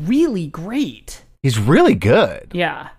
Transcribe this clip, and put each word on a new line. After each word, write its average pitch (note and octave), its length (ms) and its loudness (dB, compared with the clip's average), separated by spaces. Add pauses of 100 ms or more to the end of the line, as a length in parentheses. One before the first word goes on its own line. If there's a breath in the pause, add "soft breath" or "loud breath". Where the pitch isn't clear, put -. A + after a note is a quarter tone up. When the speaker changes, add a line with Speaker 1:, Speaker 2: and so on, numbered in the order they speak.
Speaker 1:
really A3+ 440 0
great. F3+ 760 -8 (180)
Speaker 2:
He's B2 160 0
really E3 380 4
good. A2 560 0
Speaker 1:
Yeah. D#3+ 480 -6